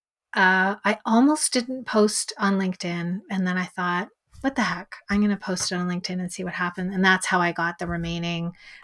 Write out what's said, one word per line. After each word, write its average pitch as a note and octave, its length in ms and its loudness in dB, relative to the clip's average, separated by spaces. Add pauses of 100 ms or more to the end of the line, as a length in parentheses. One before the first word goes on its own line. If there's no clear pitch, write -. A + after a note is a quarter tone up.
(340)
uh, F#3 500 4
I G#3+ 220 2
almost C4 460 4
didn't B3+ 340 -2
post G#3+ 500 2
on G3 220 0
LinkedIn. F3+ 640 -4 (100)
And F#3+ 160 0
then F3+ 100 0
I F#3 80 0
thought, F3+ 440 -2 (340)
"What C4+ 140 -2
the A#3+ 60 0
heck? F3 340 -6 (120)
I'm G3+ 140 2
gonna G#3 160 2
post - 340 -4
it F#3 40 -2
on F3+ 120 -2
LinkedIn F3+ 320 -4
and F3+ 100 -6
see F#3 140 -8
what F3 100 -6
happens." F3+ 380 -4
And F#3 120 2
that's F#3 220 4
how F#3 140 2
I F3 120 2
got E3+ 260 -2
the F3 80 -6
remaining, E3+ 640 -4 (320)